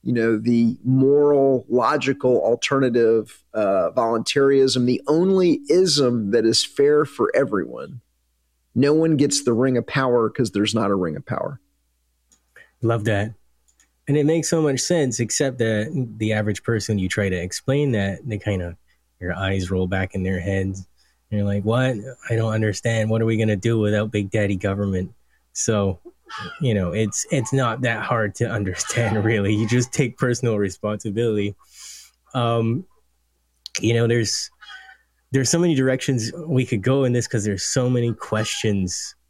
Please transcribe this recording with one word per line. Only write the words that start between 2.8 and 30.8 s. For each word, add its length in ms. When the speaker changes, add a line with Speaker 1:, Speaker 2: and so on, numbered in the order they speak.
Speaker 1:
uh, 380
voluntarism, 920
the 220
only 640
ism 640
that 140
is 200
fair 400
for 280
everyone. 680
No 180
one 220
gets 280
the 100
ring 240
of 100
power 420
'cause 220
there's 240
not 160
a 40
ring 200
of 100
power. 360
Speaker 2:
Love 240
that. 280
And 100
it 80
makes 240
so 120
much 200
sense, 400
except 380
that 580
the 160
average 300
person, 360
you 80
try 220
to 60
explain 560
that, 360
they 100
kinda, 400
your 120
eyes 380
roll 160
back 280
in 80
their 180
heads. 440
And 80
you're 80
like, 160
"What? 320
I 60
don't 160
understand. 580
What 120
are 40
we 120
gonna 180
do 240
without 320
Big 200
Daddy 260
government?" 560
So, 460
you 140
know, 180
it's, 400
it's 220
not 280
that 220
hard 320
to 140
understand, 760
<laughs> 60
really. 220
You 140
just 260
take 240
personal 400
responsibility. 960